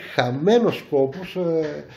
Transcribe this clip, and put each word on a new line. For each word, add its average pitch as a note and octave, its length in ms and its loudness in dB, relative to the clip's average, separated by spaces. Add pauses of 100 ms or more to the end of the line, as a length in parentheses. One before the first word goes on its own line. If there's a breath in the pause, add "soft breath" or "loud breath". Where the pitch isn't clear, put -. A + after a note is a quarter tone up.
(140)
χαμένος D#3 760 2
κόπος, C#3+ 460 0
ε, D#3+ 480 -2 (120 loud breath)